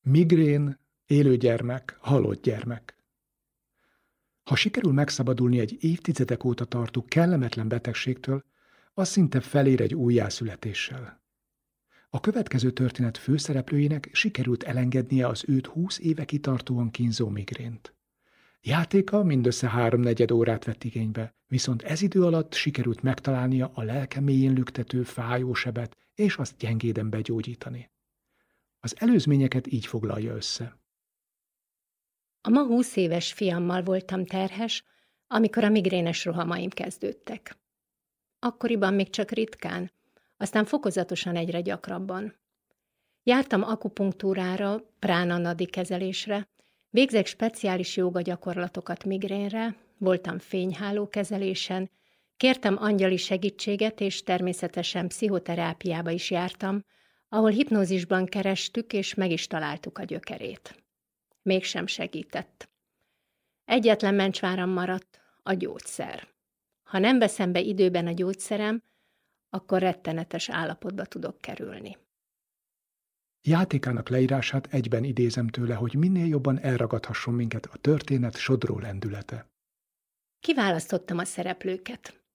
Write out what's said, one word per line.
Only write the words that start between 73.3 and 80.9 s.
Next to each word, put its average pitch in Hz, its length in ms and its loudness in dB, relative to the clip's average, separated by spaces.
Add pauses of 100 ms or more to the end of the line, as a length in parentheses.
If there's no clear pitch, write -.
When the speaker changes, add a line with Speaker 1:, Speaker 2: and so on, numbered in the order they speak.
Speaker 1:
Játékának 143 680 2
leírását 131 640 0
egyben 117 300 0
idézem 120 440 0
tőle, 120 260 -2
hogy 117 220 -4
minél 170 320 2
jobban 135 320 0
elragadhasson 117 760 -2
minket 117 320 -4
a - 120 -18
történet 135 580 0
sodró 110 440 0
lendülete. 104 720 -8 (920)
Speaker 2:
Kiválasztottam 185 800 0